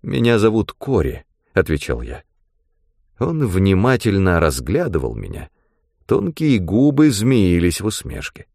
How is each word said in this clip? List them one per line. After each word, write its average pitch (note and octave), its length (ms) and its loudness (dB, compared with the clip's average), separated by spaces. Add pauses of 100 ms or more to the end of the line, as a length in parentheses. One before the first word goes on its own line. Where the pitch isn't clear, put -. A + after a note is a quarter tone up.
"Меня A#2 360 2
зовут A2 340 2
Кори", — D2+ 520 -4 (300)
отвечал C#2+ 480 -2
я. B1 200 -14 (960)
Он D3+ 260 -2
внимательно F#2+ 920 2
разглядывал D2+ 760 -2
меня. G1+ 340 -12 (580)
Тонкие D3+ 520 0
губы C3+ 520 2
змеились F#2+ 680 2
в G2 60 -6
усмешке. - 680 -10